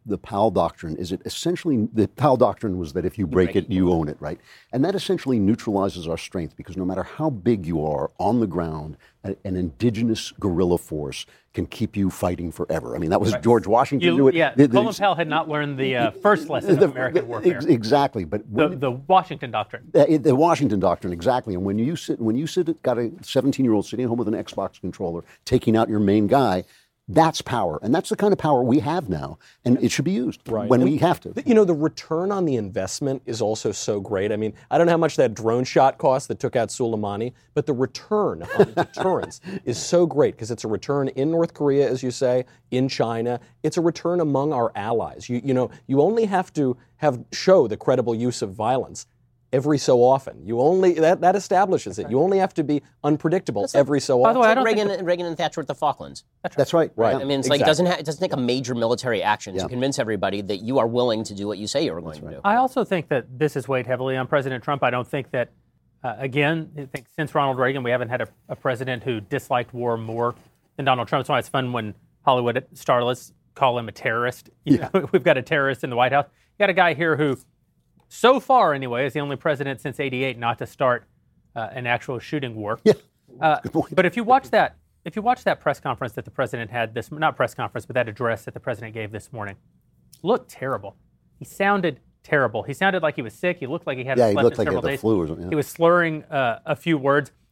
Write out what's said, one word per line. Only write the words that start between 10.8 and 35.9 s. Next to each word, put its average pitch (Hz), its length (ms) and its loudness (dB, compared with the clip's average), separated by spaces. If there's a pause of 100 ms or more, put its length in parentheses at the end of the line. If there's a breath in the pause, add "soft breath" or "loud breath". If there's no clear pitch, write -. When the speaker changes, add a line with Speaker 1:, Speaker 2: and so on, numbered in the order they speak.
Speaker 1:
can 90 120 -4
keep - 300 -6
you 98 140 0
fighting 87 420 -4
forever. - 420 -6
I - 40 -6
mean, 82 120 -2
that 95 100 4
was 113 120 2
Speaker 3:
Right. - 100 -4
Speaker 1:
George 117 240 4
Washington 120 400 2
Speaker 3:
You, 127 100 4
Speaker 1:
knew 135 120 6
it. 131 60 6
Speaker 3:
yeah, 165 200 2
Speaker 1:
The, 139 140 8
the 117 100 2
Speaker 3:
Colin 214 160 2
Powell 196 200 2
had 160 140 -2
not 156 200 -2
learned 147 300 -4
the, 131 180 -2
uh, 117 140 2
first 208 400 0
lesson 143 260 2
Speaker 1:
the, - 80 6
Speaker 3:
of 156 60 4
American 131 320 -2
Speaker 1:
the, - 60 -10
Speaker 3:
warfare. 120 280 0
Speaker 1:
ex-, 143 80 -6
exactly, 127 600 2
but 95 160 -6 (120)
Speaker 3:
The, 160 140 2
Speaker 1:
when 175 120 -8
Speaker 3:
the 135 100 -2
Washington 139 600 0
Doctrine. 110 440 -8
Speaker 1:
Uh, 156 240 6
the 139 180 4
Washington 143 440 2
Doctrine, 90 340 0
exactly. 104 400 -2
And 90 100 -4
when 98 140 -2
you 139 180 -2
sit, - 240 -6
when 110 160 0
you 151 100 -2
sit, 165 360 -2
got 120 160 0
a 120 120 -2 (120)
seventeen-year-old 127 640 2
sitting 123 200 -4
home 117 120 -2
with 107 100 -2
an 110 60 -2
Xbox 92 460 -8
controller, 87 440 -8 (220 soft breath)
taking 117 300 2
out 113 120 4
your 107 120 0
main 104 260 4
guy, 98 380 2 (440 soft breath)
that's 156 320 2
power. 92 440 -2
And 113 100 2
that's 185 140 -2
the 220 80 -2
kind 202 160 2
of 185 80 2
power 135 240 2
we 131 160 4
have 151 280 -4
now, 76 300 -6 (260 soft breath)
and 123 160 4
it 117 120 0
should 139 120 -2
be 160 60 -2
used 226 380 -4
Speaker 4:
Right. 107 200 -2
Speaker 1:
when 123 120 4
Speaker 4:
And 131 100 4
Speaker 1:
we 151 80 0
have 175 220 2
to. 87 140 -14
Speaker 4:
th-, - 120 -8
you 240 80 4
know, 214 100 6
the 180 80 2
return 160 600 -2
on 190 140 -2
the 135 100 0
investment 107 680 -4
is 113 140 -6
also 110 300 -2
so 104 300 -4
great. 101 320 -2
I 104 40 -2
mean, 107 160 -4 (200 soft breath)
I 131 40 4
don't 170 120 6
know 170 40 4
how 170 60 4
much 160 160 0
that 127 180 4
drone 113 300 0
shot 135 360 2